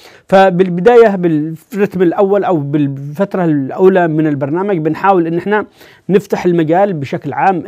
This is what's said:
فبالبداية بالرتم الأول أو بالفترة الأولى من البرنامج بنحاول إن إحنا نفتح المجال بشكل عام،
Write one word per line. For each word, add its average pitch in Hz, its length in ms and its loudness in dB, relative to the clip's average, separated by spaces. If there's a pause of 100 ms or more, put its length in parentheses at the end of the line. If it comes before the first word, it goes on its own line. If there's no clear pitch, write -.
(280)
فبالبداية 190 880 4
بالرتم 175 840 -4
الأول 196 420 2
أو 170 140 0
بالفترة 147 880 -4
الأولى 170 640 2
من 156 200 0
البرنامج 156 500 -2
بنحاول 160 500 0
إن 170 100 -4
إحنا 202 280 -2 (440)
نفتح 190 360 0
المجال 175 480 2
بشكل 143 400 -8
عام، 180 340 0